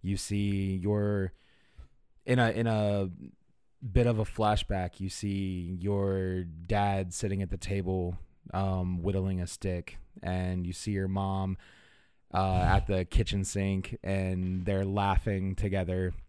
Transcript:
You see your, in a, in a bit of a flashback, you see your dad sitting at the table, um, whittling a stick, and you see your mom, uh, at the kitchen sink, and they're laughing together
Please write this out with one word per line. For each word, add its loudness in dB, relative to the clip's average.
You 0
see 0
your, 0
in 4
a, 6
in 0
a 2
bit 4
of 2
a 2
flashback, 0
you -4
see -4
your 0
dad 0
sitting -2
at -4
the -2
table, -2
um, 0
whittling 0
a -2
stick, -6
and -2
you -4
see -6
your 0
mom, 0
uh, 4
at 4
the 2
kitchen 2
sink, 0
and -2
they're 0
laughing 2
together 0